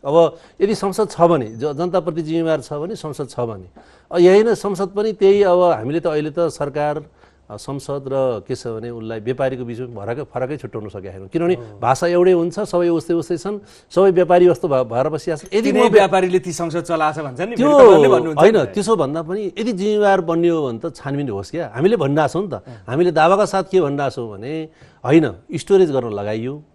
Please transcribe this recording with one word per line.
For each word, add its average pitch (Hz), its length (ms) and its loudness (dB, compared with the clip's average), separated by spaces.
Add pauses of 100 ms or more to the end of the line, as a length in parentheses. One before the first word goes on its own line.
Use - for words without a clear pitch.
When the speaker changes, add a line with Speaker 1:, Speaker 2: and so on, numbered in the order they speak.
Speaker 1:
अब 156 300 4 (240)
यदि 202 140 0
संसद - 360 -4
छ - 100 -4
भने, 170 260 4
ज-, 113 260 -8
जनताप्रति 170 500 -4
जिम्मेवार 160 380 -2
छ 123 120 -14
भने, 160 220 -8
संसद 147 340 -10
छ - 120 -10
भने, 104 280 -8 (440)
अ, 175 60 -2
यही 185 240 8
नै 226 120 2
संसद 196 340 -6
पनि 208 240 -4
त्यही। 202 300 4
अब 180 200 4
हामीले 147 380 0
त 170 60 -6
अहिले 151 240 -4
त 143 100 -6
सरकार, 147 640 -4 (460)
अ, 104 60 -14
संसद 139 520 -10
र 127 400 -2
के 131 60 -4
छ - 120 -12
भने 113 240 -10
उसलाई 113 300 -10
व्यापारीको 127 440 -4
बिचमा 117 400 -12
फरकै, 120 180 -8
फरकै 127 340 -8
छुट्याउन 107 320 -12
सकेका 95 240 -14
छैनौँ। 95 160 -18
किनभने 170 260 -2
Speaker 2:
हो। 110 260 -16
Speaker 1:
भाषा 123 260 0
एउटै 175 260 4
हुन्छ, 175 280 -2
सबै 175 280 -2
उस्तै 170 260 -2
उस्तै 170 220 -4
छन्, 202 220 -8 (320)
सबै 190 200 4
व्यापारी 180 360 4
जस्तो 175 220 2
भ-, 131 160 0
भएर 120 240 -2
बसिया 156 280 -6
छन्। - 200 -6
यदि 226 60 2
Speaker 2:
तिनै - 160 0
Speaker 1:
म - 40 6
व्या- 240 100 2
Speaker 2:
व्यापारीले 185 460 4
ती 180 140 -6
संसद 165 280 -6
चलाएछ 156 380 -2
भन्छ 139 220 -10
नि, 220 160 -6
Speaker 1:
त्यो 262 120 2
Speaker 2:
फेरि 294 100 6
तपाईँहरूले 185 300 10
भन्नुहुन्छ 156 300 2
Speaker 1:
होइन, 214 180 6
Speaker 2:
नि। 156 80 4
Speaker 1:
त्यसो 208 320 -2
भन्दा 156 260 -2
पनि 190 360 -8
यदि 226 140 -4
जिम्मेवार 202 480 2
बन्ने 170 280 0
हो 160 200 0
भने 113 100 -6
त 165 180 -10
छानबिन 139 320 -6
होस् 98 220 -8
क्या। 151 240 -8
हामीले 180 220 2
भनिरहेको 147 360 0
छौँ 170 100 -4
नि 208 60 -8
त, 139 60 -10
Speaker 2:
अँ। 104 320 -16
Speaker 1:
हामीले 165 260 0
दावाका 170 320 4
साथ 190 200 -4
के 185 160 0
भनिरहेको 143 300 -2
छौँ 113 280 -12
भने, 156 300 -10 (360)
होइन, 139 300 4 (200)
स्टोरेज 185 360 2
गर्न 123 200 -2
लगाइयो 110 520 -6 (120)